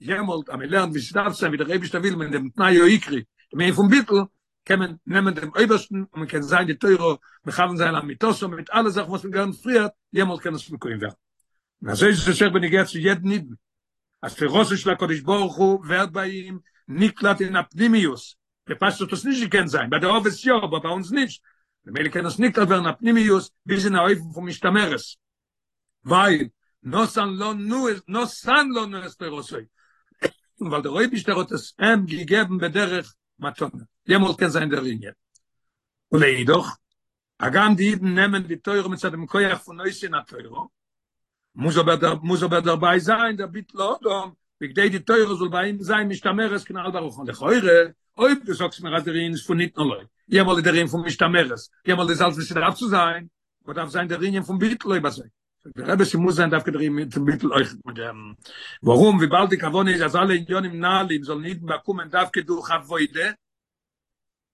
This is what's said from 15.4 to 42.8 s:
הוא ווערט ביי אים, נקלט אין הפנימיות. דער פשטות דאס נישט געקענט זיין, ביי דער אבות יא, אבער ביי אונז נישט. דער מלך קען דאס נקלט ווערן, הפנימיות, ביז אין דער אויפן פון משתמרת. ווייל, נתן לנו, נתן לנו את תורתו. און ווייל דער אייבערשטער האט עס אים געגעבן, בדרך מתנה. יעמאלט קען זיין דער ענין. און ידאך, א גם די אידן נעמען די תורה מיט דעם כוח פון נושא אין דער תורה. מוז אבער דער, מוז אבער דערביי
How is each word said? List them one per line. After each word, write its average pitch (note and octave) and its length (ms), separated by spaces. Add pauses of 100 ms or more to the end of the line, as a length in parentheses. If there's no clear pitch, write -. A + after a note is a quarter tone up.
הוא F#3+ 280
ווערט F3+ 260
ביי F#3+ 200
אים, F#3 280 (300)
נקלט G3 520
אין F#3+ 160
הפנימיות. F3 640 (480)
דער - 120
פשטות G3 300
דאס - 140
נישט C4 180
געקענט F3+ 260
זיין, B2+ 220
ביי D3 100
דער F#3 160
אבות G#3 160 (120)
יא, B3+ 80 (120)
אבער D#3+ 160
ביי E3 100
אונז F3+ 220
נישט. C4+ 300 (440)
דער G2+ 80
מלך D3+ 180
קען F3 100
דאס E3+ 160
נקלט G#3 300
ווערן, F3+ 180
הפנימיות, A3 640 (160)
ביז G3 200
אין G3+ 60
דער F3 100
אויפן E3+ 320
פון F3 100
משתמרת. F3 560 (1040)
ווייל, D#3+ 440 (340)
נתן G3+ 460
לנו, G#3+ 600 (200)
נתן B3 680
לנו G3 300
את E3 120
תורתו. D3 380 (1040)
און F3+ 80
ווייל D3 140
דער D3 160
אייבערשטער A3+ 400
האט F#3 140
עס - 280
אים G#3 260
געגעבן, F3+ 520
בדרך F3+ 560 (240)
מתנה. C#3 460 (220)
יעמאלט F#3+ 320
קען F3+ 100
זיין D#3 220
דער C#3+ 100
ענין. A2+ 320 (1000)
און D#3 100
ידאך, C#3+ 540 (600)
א - 140
גם G#3 220
די G3 160
אידן F#3+ 160
נעמען F#3+ 360
די E3+ 140
תורה G3+ 320
מיט F#3 160
דעם E3 220
כוח G3 380
פון E3+ 120
נושא F#3+ 300
אין E3 60
דער D3 100
תורה. - 420 (880)
מוז D3+ 240
אבער E3 180
דער, D#3+ 180
מוז E3+ 300
אבער F3 160
דערביי E3+ 400